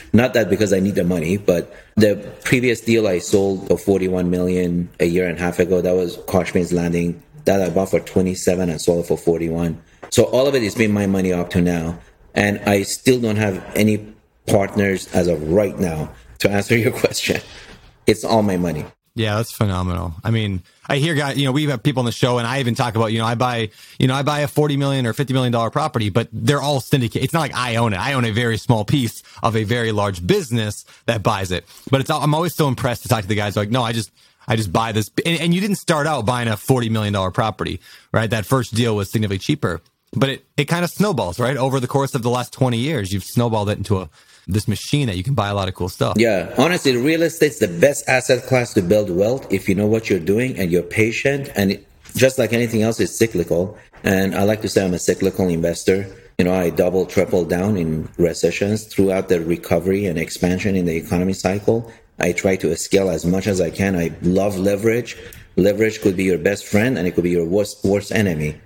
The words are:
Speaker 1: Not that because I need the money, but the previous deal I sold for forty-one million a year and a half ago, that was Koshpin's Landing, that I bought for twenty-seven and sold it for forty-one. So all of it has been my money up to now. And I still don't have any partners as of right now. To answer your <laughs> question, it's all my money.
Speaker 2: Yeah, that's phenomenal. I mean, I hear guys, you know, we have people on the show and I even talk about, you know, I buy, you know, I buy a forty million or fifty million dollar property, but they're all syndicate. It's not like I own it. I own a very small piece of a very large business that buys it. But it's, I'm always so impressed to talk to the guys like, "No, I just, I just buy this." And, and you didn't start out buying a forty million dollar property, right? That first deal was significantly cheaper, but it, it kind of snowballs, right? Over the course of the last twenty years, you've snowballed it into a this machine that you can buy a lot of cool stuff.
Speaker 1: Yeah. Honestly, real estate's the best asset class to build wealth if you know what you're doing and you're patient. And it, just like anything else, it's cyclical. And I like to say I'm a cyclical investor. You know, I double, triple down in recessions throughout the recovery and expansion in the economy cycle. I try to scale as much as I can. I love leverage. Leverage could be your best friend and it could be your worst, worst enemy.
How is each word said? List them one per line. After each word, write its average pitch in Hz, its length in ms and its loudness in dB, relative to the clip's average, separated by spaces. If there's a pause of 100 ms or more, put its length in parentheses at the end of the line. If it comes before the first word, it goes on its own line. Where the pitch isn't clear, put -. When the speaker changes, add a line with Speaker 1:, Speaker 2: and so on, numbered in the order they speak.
(120)
Speaker 1:
Not 123 220 4
that 110 140 4
because 98 240 2
I 95 80 4
need 95 140 2
the 92 100 0
money, 87 320 0
but 90 380 0 (220)
the 104 360 2 (120)
previous 123 360 2
deal 113 260 2
I 92 120 2
sold 98 500 0
for 90 80 2
forty-one 92 540 0
million 90 580 0 (120)
a 87 60 4
year 90 220 2
and 82 80 -4
a 82 40 -6
half 87 180 -2
ago, 90 240 2
that 90 120 2
was 90 240 0
Koshpin's 87 540 0
Landing, 85 500 0 (220)
that 98 160 4
I 90 80 0
bought 92 220 0
for 85 100 2
twenty-seven 92 720 0
and 78 100 -4
sold 85 240 2
it - 40 -6
for 82 100 0
forty-one. 82 640 -2 (280)
So 113 140 0
all 123 220 2
of 143 80 0
it 127 80 0
has 98 120 -2
been 110 180 0
my 101 140 0
money 95 260 0
up 87 180 -4
to 92 100 0
now. 85 380 -2 (360)
And 101 260 0
I 101 220 2
still 127 380 0
don't 107 160 0
have 101 260 0 (120)
any 107 400 0 (320)
partners 98 680 2
as 90 140 2
of 78 220 0
right 101 280 2
now. 78 320 -2 (300)
To 101 100 2
answer 101 260 0
your 110 160 2
<laughs> - 120 -8
question, - 360 -2 (680)
it's - 180 2
all 110 180 2
my 98 140 0
money. 82 280 -2 (300)
Speaker 2:
Yeah, 107 220 0
that's 113 160 -4
phenomenal. 90 640 -2 (100)
I 104 60 -2
mean, 104 320 -2 (240)
I 143 100 -2
hear 156 180 0
guys, 139 220 -2
you 139 80 0
know, 135 80 0
we 147 120 0
have 139 180 -2
people 131 180 0
on 120 60 0
the 113 60 -2
show 123 260 0
and 117 80 -4
I 131 140 -2
even 120 140 0
talk 120 200 -2
about, 113 180 0
you 113 60 0
know, 113 80 -2
I 120 80 -2
buy, 117 360 -2 (280)
you 131 100 4
know, 127 60 2
I 139 80 0
buy 147 180 0
a 147 80 -2
forty 151 280 0
million 139 300 0
or 110 60 0
fifty 131 220 -2
million 127 180 0
dollar 117 180 0
property, 147 380 -2
but 113 240 0
they're 123 280 2
all 139 200 0
syndicate. 123 420 0
It's 131 100 -2
not 165 80 2
like 143 140 -4
I 120 220 -2
own 117 160 2
it. 92 60 -2
I 127 160 -2
own 127 100 0
a 113 80 -2
very 113 240 0
small 107 280 0
piece - 380 -2 (200)
of 107 120 2
a 110 100 0
very 113 280 0
large 101 340 -2
business 117 600 0 (200)
that 113 160 -2
buys 95 300 0
it. 87 120 -4 (260)
But 135 100 4
it's, 131 100 -2
I'm 151 240 0
always 165 200 0
so 151 140 0
impressed 120 340 -2
to - 60 -6
talk 113 140 2
to 90 60 -8
the 107 60 0
guys 104 220 -2
like, 104 140 -2
"No, 127 120 0
I 113 100 -2
just, 113 180 -6 (380)
I 113 80 0
just 104 160 -2
buy 113 200 0
this." 104 180 -2 (160)
And, 170 140 0
and 170 140 2
you 185 60 0
didn't 202 160 -2
start 151 300 0
out 143 180 -2
buying 120 240 0
a 107 80 0
forty 123 320 0
million 107 240 0
dollar 95 180 -2
property, 101 500 -4 (320)
right? 107 180 0
That 110 160 -2
first 131 280 0
deal 113 220 0
was 101 140 -4
significantly 101 280 -2
cheaper, 98 440 -4 (320)
but 131 160 0
it, 123 160 -10 (100)
it 143 80 0
kind 170 200 -2
of - 60 -2
snowballs, 120 480 -2
right? 123 200 -2
Over 131 220 -2
the 123 60 -4
course 135 280 -2
of 127 80 -4
the 120 80 0
last 123 240 -4
twenty 123 240 2
years, 117 340 -2
you've 98 120 -4
snowballed 113 440 0
it 104 80 -2
into 101 220 -2
a 90 100 -8 (380)
this 101 200 -2
machine 135 400 -2
that 98 100 -2
you 92 60 -4
can 139 120 -4
buy 104 140 0
a 101 60 -2
lot 98 140 -2
of 92 60 -6
cool 87 140 -6
stuff. 113 300 -2
Speaker 1:
Yeah. 104 400 0
Honestly, 143 380 2
real 160 260 2
estate's 156 380 2
the 208 80 2
best 170 400 2
asset 127 360 2
class 123 300 0
to 104 80 4
build 101 280 2
wealth 104 420 0
if 95 160 -2
you 98 60 4
know 101 120 2
what 110 240 0
you're 95 80 2
doing 104 400 0
and 90 140 0
you're 85 100 4
patient. 135 720 0
And 101 180 2
it, - 140 -10 (280)
just 131 240 4
like 110 140 0
anything 113 300 0
else, 113 180 0
it's 95 160 -2
cyclical. 87 600 0 (240)
And 95 320 2
I 92 80 0
like 104 200 2
to 98 60 -2
say 98 160 2
I'm 90 100 0
a 85 40 -2
cyclical 95 500 0
investor. 85 580 0 (320)
You 90 80 2
know, 90 80 2
I 90 160 0
double, 90 360 2
triple 90 380 0
down 90 320 0
in 80 320 -2 (100)
recessions 87 640 0
throughout 95 440 0
the 87 120 2
recovery 87 640 0
and 82 120 -2
expansion 90 560 -2
in 90 120 0
the 82 100 0
economy 90 380 -2
cycle. 104 580 -2 (260)
I 87 140 0
try 95 240 0
to 82 200 -2
scale 98 340 0
as 80 140 -4
much 92 220 0
as 98 140 0
I 82 100 0
can. 98 260 0
I 82 160 -2 (100)
love 95 360 0
leverage. 104 580 0 (400)
Leverage 104 440 2
could 95 160 2
be 95 80 0
your 90 140 2
best 98 280 -2
friend 110 320 2
and 87 80 0
it 90 60 -2
could 85 120 0
be 87 60 0
your 85 160 0
worst, 98 380 -2
worst 101 260 0
enemy. 78 560 0